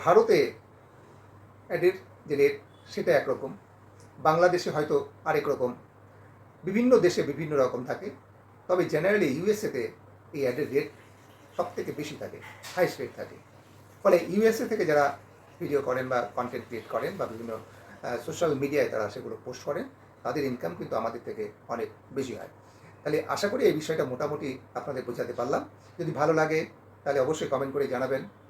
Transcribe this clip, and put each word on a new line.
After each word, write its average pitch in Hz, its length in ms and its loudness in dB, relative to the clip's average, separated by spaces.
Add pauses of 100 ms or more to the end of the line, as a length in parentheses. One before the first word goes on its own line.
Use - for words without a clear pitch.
ভারতে 202 340 8 (1300)
অ্যাডের 180 280 2 (320)
যে 147 80 0
রেট, 143 180 6 (380)
সেটা 185 180 0 (100)
একরকম, 131 300 -4 (680)
বাংলাদেশে 170 520 4
হয়তো 151 260 0 (280)
আরেক 151 280 0
রকম, 123 180 0 (920)
বিভিন্ন 233 280 4 (140)
দেশে 175 160 2
বিভিন্ন 143 300 -4 (120)
রকম 123 200 -2
থাকে। 120 240 -6 (600)
তবে 180 140 4 (100)
generally 180 440 2
ইউএসএতে 170 460 -2 (540)
এই 139 60 -2
অ্যাডের 127 300 -2
রেট 139 160 0 (680)
সব 180 100 0 (100)
থেকে 185 160 -6
বেশি 147 300 -10
থাকে, 78 160 -12 (360)
হাইস্ট 180 260 0
রেট 120 200 -8
থাকে। - 160 -12 (640)
ফলে 180 140 8 (180)
ইউএসএ 220 340 2
থেকে 208 220 0
যারা 147 140 6 (560)
ভিডিও 143 280 0
করেন 127 240 -2
বা 123 60 2 (180)
কনটেন্ট 120 320 -6
ক্রিয়েট 110 260 -10
করেন 135 220 -2
বা 131 100 -4
বিভিন্ন, 113 300 -10
আহ, - 680 -10
সোশ্যাল 160 260 0 (100)
মিডিয়ায় 139 300 2
তারা 107 220 0
সেগুলো 113 300 -10
পোস্ট 123 240 -12
করেন, 170 160 -4 (400)
তাদের 143 200 -2
ইনকাম 127 300 -4
কিন্তু 160 220 -8
আমাদের 117 280 -4
থেকে 110 200 -8 (240)
অনেক 117 200 -4 (280)
বেশি 127 220 -4
হয়। 95 120 -14 (520)
তাহলে 151 160 0 (100)
আশা 139 200 -2
করি 254 160 0
এই 170 160 6
বিষয়টা - 240 -2
মোটামুটি 147 440 -4 (260)
আপনাদের 127 340 -6
বোঝাতে 120 240 -6
পারলাম। 127 300 -2 (360)
যদি 160 140 -4
ভালো 151 280 2
লাগে, 156 200 2 (420)
তাহলে 143 180 2
অবশ্যই 151 280 0
কমেন্ট 135 260 -2
করে 139 200 0
জানাবেন, 131 280 0 (280)